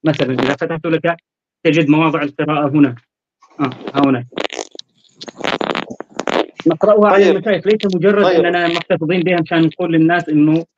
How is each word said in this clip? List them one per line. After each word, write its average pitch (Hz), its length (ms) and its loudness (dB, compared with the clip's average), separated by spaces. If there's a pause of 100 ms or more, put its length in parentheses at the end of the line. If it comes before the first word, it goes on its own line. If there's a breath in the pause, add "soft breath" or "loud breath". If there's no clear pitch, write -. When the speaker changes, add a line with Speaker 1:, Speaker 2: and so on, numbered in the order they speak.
Speaker 1:
مثلا 147 280 -2
إذا 127 200 -2
فتحت 165 340 -6
لك 165 300 -2 (480)
تجد 156 240 2
مواضع 156 340 2
القراءة 147 460 -2
هنا. 139 260 2 (680)
آه، 135 100 -2 (240)
ها 139 100 -2
هنا. 127 220 -2 (2500)
نقرأها 208 420 4
على 196 160 4
Speaker 2:
طيب. 185 120 4
Speaker 1:
المشايخ، 190 300 -2
ليس 202 280 0
مجرد 202 300 2
Speaker 2:
طيب. 180 200 2
Speaker 1:
أننا 175 240 0
محتفظين 170 540 -2
بها 175 180 0
مشان 165 220 0
نقول 165 300 -2
للناس 165 360 2
إنه 156 360 2 (140)